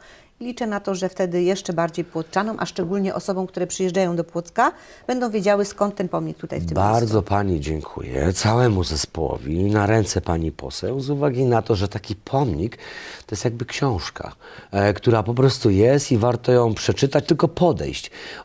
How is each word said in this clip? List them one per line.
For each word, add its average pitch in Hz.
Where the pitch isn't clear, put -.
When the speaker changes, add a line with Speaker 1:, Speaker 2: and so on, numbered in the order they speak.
Speaker 1:
Liczę 240
na 208
to, 196
że 185
wtedy 180
jeszcze 185
bardziej 165
płoczanom, 190
a 180
szczególnie 190
osobom, 185
które 180
przyjeżdżają 180
do 170
Płocka, 170
będą 247
wiedziały, 202
skąd 202
ten 185
pomnik 160
tutaj -
w 85
tym 80
Speaker 2:
Bardzo 104
Speaker 1:
miejscu. 104
Speaker 2:
pani 98
dziękuję, 71
całemu 107
zespołowi, 78
na 104
ręce 107
pani 82
poseł, 95
z 131
uwagi 139
na 117
to, 113
że 95
taki 95
pomnik 113
to -
jest -
jakby 117
książka, -
e, 101
która 113
po 117
prostu 123
jest 123
i 117
warto 123
ją 120
przeczytać, 139
tylko -
podejść, 113